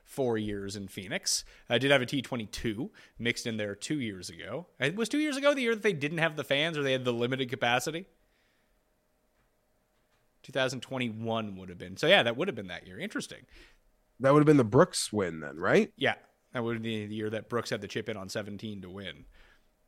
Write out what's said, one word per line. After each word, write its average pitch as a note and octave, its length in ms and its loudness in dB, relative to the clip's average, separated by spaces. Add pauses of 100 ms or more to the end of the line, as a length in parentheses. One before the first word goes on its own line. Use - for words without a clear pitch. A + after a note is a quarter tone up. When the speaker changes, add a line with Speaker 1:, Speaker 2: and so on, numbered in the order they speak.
Speaker 1:
four A#2+ 340 -2
years G2+ 380 -4
in G2 120 -8
Phoenix. G#2+ 560 -6 (240)
I A#2+ 120 2
did C3+ 100 2
have C#3 140 6
a - 20 0
T C3+ 160 -2
twenty-two A2+ 720 -6 (260)
mixed A#2+ 300 -2
in A2+ 100 -4
there G#2 160 -4
two D3+ 260 -4
years G2 300 -6
ago. F2+ 380 -10 (120)
It C#3+ 160 0
was A3 140 -2
two D4 100 0
years D4+ 180 0
ago C#4+ 180 4
the C4+ 60 -2
year A#3 120 2
that G#3+ 80 -4
they G#3 120 2
didn't D3+ 260 -2
have D#3 160 2
the D3 80 -4
fans D3 340 2
or C#3+ 60 0
they C3+ 80 2
had C3 140 2
the B2 80 4
limited B2 360 0
capacity. B2+ 560 0 (2500)
Two - 80 -18
thousand C3 300 0
twenty-one A2+ 760 -4
would F#2 140 -12
have F2 80 -14
been. F#2 200 -12
So, D3 100 0
yeah, F3+ 160 8
that D3+ 120 2
would D#3+ 120 -2
have D#3+ 80 -6
been G2+ 120 -10
that F2 180 -12
year. F#2 140 -14
Interesting. - 460 -10 (760)
Speaker 2:
That C3+ 140 6
would D3 60 10
have D3 80 8
been D3+ 100 10
the C3 60 8
Brooks B2+ 500 4
win F2 260 0
then, C#2+ 180 -10
right? C3+ 380 4
Speaker 1:
Yeah. A#2 200 0 (380)
That A#2+ 100 -4
would A#2 120 -2
have A2+ 80 -6
been G#2+ 260 -4
the G#2+ 60 -8
year G#2+ 140 -4
that G#2+ 180 -6
Brooks A#2 220 -4
had A2 120 -4
the G2+ 60 -8
chip A2+ 220 -6
in G#2+ 80 -6
on F#2+ 100 -10
seventeen G#2 540 -8
to F2+ 80 -12
win. F2 360 -12 (640)